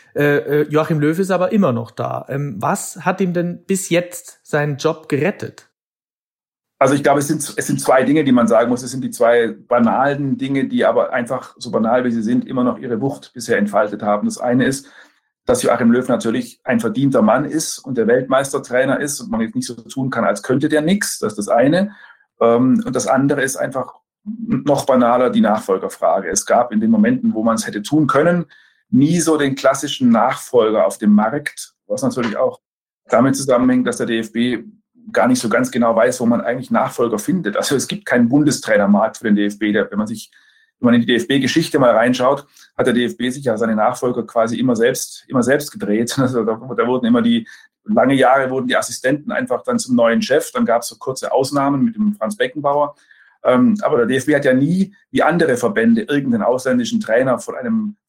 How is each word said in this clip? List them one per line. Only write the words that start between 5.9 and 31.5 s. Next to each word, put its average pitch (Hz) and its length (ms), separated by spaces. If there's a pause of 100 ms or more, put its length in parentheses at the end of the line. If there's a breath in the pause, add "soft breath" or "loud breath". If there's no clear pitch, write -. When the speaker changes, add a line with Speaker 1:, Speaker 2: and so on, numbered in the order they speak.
Speaker 2:
Also 135 160
ich 143 80
glaube, 147 180
es 143 80
sind, 156 280
es - 100
sind 139 140
zwei 131 220
Dinge, 143 220
die 135 80
man 120 160
sagen 117 200
muss. 123 140
Es 127 80
sind 127 120
die 113 100
zwei 117 360
banalen 123 880
Dinge, 135 300
die 120 180
aber 120 300
einfach, 123 420
so - 140
banal 117 340
wie 123 60
sie 117 120
sind, 117 220
immer 127 200
noch 117 120
ihre 120 240
Wucht 139 320
bisher 117 240
entfaltet 104 460
haben. 104 240
Das 110 100
eine 123 300
ist, - 240 (540 soft breath)
dass 123 180
Joachim 120 280
Löw 123 180
natürlich 117 560
ein 120 140
verdienter 117 440
Mann 117 220
ist - 340
und 135 200
der 110 80
Weltmeistertrainer 135 920
ist 143 200
und 120 100
man 113 100
jetzt 110 140
nicht 127 120
so 120 80
tun 135 360
kann, 117 140
als 101 180
könnte 147 260
der 151 140
nix. 196 380
Das - 120
ist - 60
das 104 100
eine. 156 460 (460 loud breath)
Ähm, 117 440
und 123 100
das 120 120
andere 139 360
ist 135 140
einfach - 380 (300)
noch 139 600
banaler 123 460
die 110 100
Nachfolgerfrage. 95 880
Es 98 180
gab 113 260
in 107 80
den 110 100
Momenten, 113 420
wo 110 100
man 113 120
es 110 120
hätte 104 160
tun 147 260
können, 165 380 (420 soft breath)
nie 156 320
so 156 160
den 143 180
klassischen 135 560
Nachfolger 110 760
auf 98 120
dem 104 160
Markt, 131 600 (120)